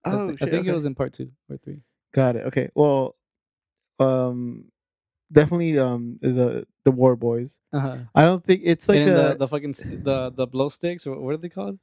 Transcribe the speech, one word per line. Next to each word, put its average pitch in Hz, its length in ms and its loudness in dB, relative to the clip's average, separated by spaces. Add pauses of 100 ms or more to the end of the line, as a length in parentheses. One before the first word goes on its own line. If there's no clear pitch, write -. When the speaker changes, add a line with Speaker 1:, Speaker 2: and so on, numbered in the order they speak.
Speaker 1:
I 175 60 -4
Speaker 2:
Oh, 202 180 -2
Speaker 1:
thi-, 156 40 -8
I 139 40 -10
Speaker 2:
shit, - 20 -18 (120)
Speaker 1:
think 185 160 -2
it 185 40 -2
Speaker 2:
okay. - 20 0
Speaker 1:
was 151 140 -4
in 135 100 -6
part 131 160 -4
two 131 180 -14 (180)
or 143 80 -12
three. - 260 -16 (300)
Speaker 2:
Got 127 220 2
it. - 120 -6
Okay. - 280 -2
Well, 139 400 2 (880)
um, 123 720 -2 (580)
definitely, 156 480 4
um, 123 420 -4
the, 123 460 -2 (180)
the 135 60 6
War 127 260 4
Boys. 120 340 -4 (220)
Speaker 1:
Uh-huh. 135 260 -4 (160)
Speaker 2:
I 143 100 8
don't 175 200 4
think 185 200 2
it's 170 240 0
like 156 120 6
Speaker 1:
And 147 100 4
then 175 60 4 (100)
Speaker 2:
a - 60 2
Speaker 1:
the, 139 80 -6
the 135 80 0
fucking 143 260 -6
st-, - 280 -10
the, 131 280 -2
the 127 160 -4
blow 131 220 -2
sticks, 170 380 -8
or 135 140 -8
what 135 140 -6
are 156 40 -8
they 170 120 -14
called? 196 320 -10